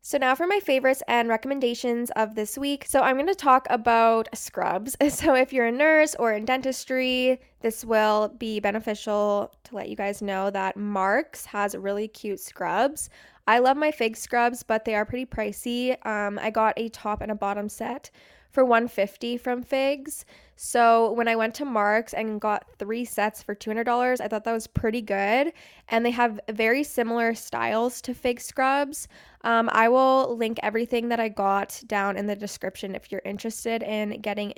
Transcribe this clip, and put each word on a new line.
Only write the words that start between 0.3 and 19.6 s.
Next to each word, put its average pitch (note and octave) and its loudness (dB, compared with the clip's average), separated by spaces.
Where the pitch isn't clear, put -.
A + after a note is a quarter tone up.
for E4+ 0
my G4+ 2
favorites C4+ 2
and A#3 2
recommendations A#3+ -2
of A3 -2
this G#3+ -6
week. C#4+ -4
So - 4
I'm C4 4
gonna D#4+ 0
talk C4+ 4
about A3+ 4
scrubs. F#3 -4
<laughs> D4 4
So C#4 2
if C4 4
you're B3 2
a A#3 2
nurse D#4 4
or A3+ 2
in G#3+ -2
dentistry, B3+ 0
this A3+ -4
will G#3+ 2
be A3 -6
beneficial G#3 -2
to - -16
let G3 -8
you G#3+ -8
guys G3+ -6
know G3 -2
that F#3+ -4
Mark's G#3 -2
has G3+ -4
really G3+ -4
cute G3+ -8
scrubs. G#3 -2
I A#3 6
love C4 6
my D4+ 0
Fig A3+ -2
scrubs, A#3+ -2
but A3 -2
they A3 -2
are G#3 0
pretty B3 -6
pricey. A#3+ -4
Um, G#3 -4
I A3 -2
got A3 2
a A3+ -4
top G#3 -6
and G#3+ -8
a G#3 -4
bottom G3+ -4
set A#3+ -10
for C4 4
one A#3 4
fifty A#3 -2
from B3 -4